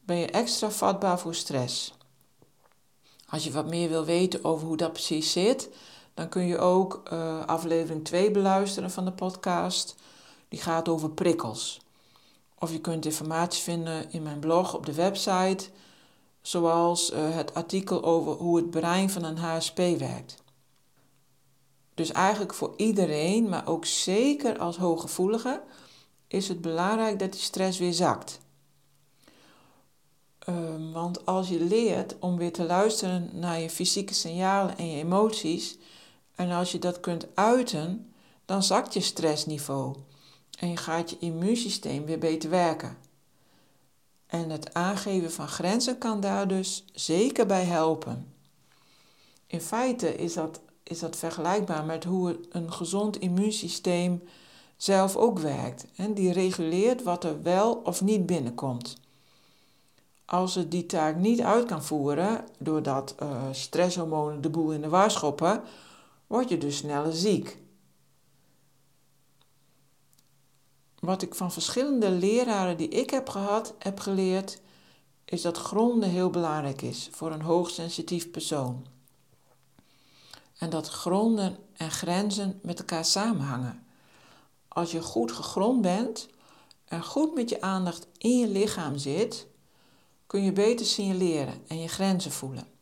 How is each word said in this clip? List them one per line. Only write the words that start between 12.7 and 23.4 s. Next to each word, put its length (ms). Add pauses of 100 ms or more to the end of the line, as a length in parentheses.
je 80
kunt 240
informatie 580
vinden 500
in 100
mijn 160
blog 360
op 120
de 80
website, 720 (760)
zoals, 680
eh, 240
het 200
artikel 500
over 280
hoe 240
het 140
brein 400
van 140
een 140
H 220
S 120
P 40
werkt. 640 (1600)
Dus 120
eigenlijk 420
voor 220
iedereen, 720